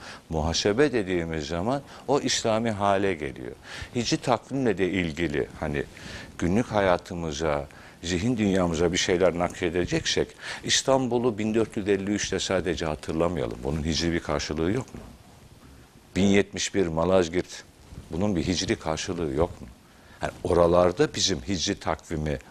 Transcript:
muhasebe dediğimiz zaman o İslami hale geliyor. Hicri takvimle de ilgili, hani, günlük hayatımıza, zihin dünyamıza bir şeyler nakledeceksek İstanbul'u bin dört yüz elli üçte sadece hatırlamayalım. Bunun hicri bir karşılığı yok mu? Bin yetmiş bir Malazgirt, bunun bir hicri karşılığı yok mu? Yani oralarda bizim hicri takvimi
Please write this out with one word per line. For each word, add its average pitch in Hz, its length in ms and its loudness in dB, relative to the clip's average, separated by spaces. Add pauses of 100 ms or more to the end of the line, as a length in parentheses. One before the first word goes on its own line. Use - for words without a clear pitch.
(280)
muhasebe 101 640 2
dediğimiz 85 540 -2
zaman 98 360 -2 (260)
o 135 120 4
İslami 117 500 0
hale 98 440 2
geliyor. 67 380 -8 (420)
Hicri 123 220 0
takvimle 123 600 0
de 92 120 2
ilgili, 80 580 0 (120)
hani, 73 240 -2 (540)
günlük 95 280 2
hayatımıza, 82 1000 0 (360)
zihin 90 340 0
dünyamıza 90 560 2
bir 92 40 0
şeyler 87 420 2
nakledeceksek 87 880 -2 (360)
İstanbul'u 123 720 0
bin 107 160 -2
dört 110 220 0
yüz 101 120 -4
elli 98 220 2
üçte 95 280 -2
sadece 87 480 -2
hatırlamayalım. 78 800 -2
Bunun 73 200 -2
hicri 82 280 0
bir 82 80 0
karşılığı 78 520 -2
yok 120 220 -6
mu? - 60 -12 (1160)
Bin 92 80 4
yetmiş 98 500 2
bir 98 120 4
Malazgirt, 87 800 2 (460)
bunun 92 260 0
bir 71 100 0
hicri 95 300 0
karşılığı 80 580 -4
yok 82 260 0
mu? - 60 -14 (560)
Yani 76 100 -4 (120)
oralarda 87 720 4
bizim 92 260 0
hicri 90 400 -2
takvimi 76 580 -4 (120)